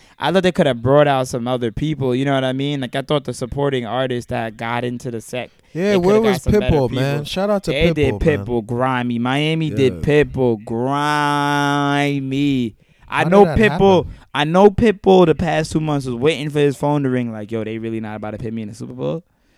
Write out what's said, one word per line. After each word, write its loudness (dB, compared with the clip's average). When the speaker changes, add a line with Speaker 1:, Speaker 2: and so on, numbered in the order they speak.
Speaker 1:
I -2
thought 2
they 2
could 2
have -2
brought 6
out 0
some -6
other -2
people. -2
You -2
know 0
what 0
I -2
mean? -4
Like, -8
I -4
thought -2
the -6
supporting -4
artists -4
that -6
got -4
into -6
the -8
set, -10
Speaker 2:
Yeah, -2
Speaker 1:
they 2
Speaker 2:
where 4
Speaker 1:
coulda 2
got 2
Speaker 2:
was -4
Speaker 1:
some -2
better 2
Speaker 2:
Pitbull, 2
Speaker 1:
people. -2
Speaker 2:
man? -2
Shout -4
out -2
to -6
Speaker 1:
They 0
Speaker 2:
Pitbull, 0
Speaker 1:
did 0
Speaker 2:
man. 0
Speaker 1:
Pitbull -4
grimy. -2
Miami -2
did 2
Speaker 2:
Yeah. -10
Speaker 1:
Pitbull -2
grimy. 0
I -2
Speaker 2:
How 0
Speaker 1:
know 8
Speaker 2:
did 0
that 2
Speaker 1:
Pitbull. 6
Speaker 2:
happen? -14
Speaker 1:
I 0
know 6
Pitbull 4
the 4
past -2
two 0
months -2
was -6
waiting 0
for -4
his 2
phone 0
to 0
ring. -2
Like, -10
yo, -4
they -8
really -6
not -10
about -10
to -10
put -8
me -6
in -8
the -14
Super -14
Bowl. -6